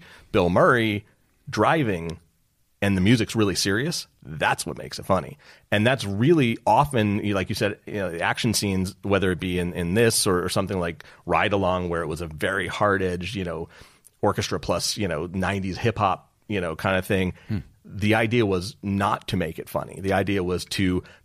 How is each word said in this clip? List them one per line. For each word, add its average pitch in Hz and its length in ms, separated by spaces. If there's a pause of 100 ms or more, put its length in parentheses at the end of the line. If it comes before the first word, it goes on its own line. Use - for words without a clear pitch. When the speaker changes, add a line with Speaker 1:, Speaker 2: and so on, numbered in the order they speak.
(300)
Speaker 1:
Bill 90 180
Murray 113 560 (440)
driving 107 680 (640)
and 101 140
the 92 60
music's 113 340
really 101 200
serious, 113 520 (140)
that's - 440
what - 120
makes - 220
it - 60
funny. 87 320 (340)
And 104 140
that's 127 200
really 117 600
often, 107 580
you, 104 100
like 95 160
you 101 60
said, 101 300
you - 100
know, 95 160
the 82 100
action 107 320
scenes, 95 500
whether 98 280
it 85 80
be 90 180
in, 87 160
in 87 200
this 113 340
or, 90 160
or 90 60
something 98 300
like 85 240 (220)
Ride 85 280
Along, 90 360
where 85 120
it 80 60
was 80 140
a 87 60
very 92 400
hard-edged, 95 680
you 95 80
know, 85 260 (520)
orchestra 98 380
plus, - 380
you 104 100
know, 82 180
nineties 92 520
hip-hop, 104 540 (160)
you 101 140
know, 82 140
kind 95 220
of 92 80
thing. 95 280 (140)
Speaker 2:
Hmm. 107 100 (280)
Speaker 1:
The 104 300
idea 113 300
was 95 360
not 98 480
to 104 80
make 82 220
it - 80
funny. - 340
The 95 120
idea 98 300
was 87 220
to 90 380 (220)